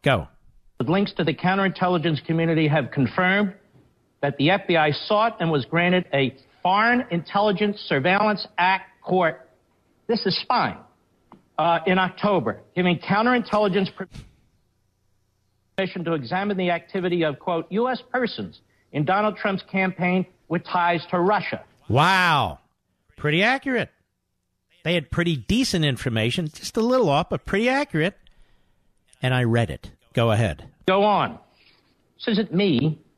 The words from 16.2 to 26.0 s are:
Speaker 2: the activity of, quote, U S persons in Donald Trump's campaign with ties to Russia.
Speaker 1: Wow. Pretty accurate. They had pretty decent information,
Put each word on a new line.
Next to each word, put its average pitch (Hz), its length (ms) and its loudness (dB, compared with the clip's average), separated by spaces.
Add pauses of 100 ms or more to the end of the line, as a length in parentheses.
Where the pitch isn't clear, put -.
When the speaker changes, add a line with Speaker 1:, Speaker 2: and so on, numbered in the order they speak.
Speaker 2:
the 180 140 0
activity 175 520 -2
of, 147 160 -2
quote, 165 300 -4
U 226 180 0
S 254 140 -4 (100)
persons - 480 -6 (320)
in 147 140 -2
Donald 208 320 0
Trump's 190 340 -4
campaign 185 540 0 (220)
with 170 160 -2
ties 175 460 0
to 180 100 0
Russia. 185 440 0 (260)
Speaker 1:
Wow. 151 720 2 (560)
Pretty 151 260 0
accurate. 247 480 0 (960)
They 165 100 0
had 170 160 -2
pretty 170 260 0
decent 190 480 0
information, 123 680 0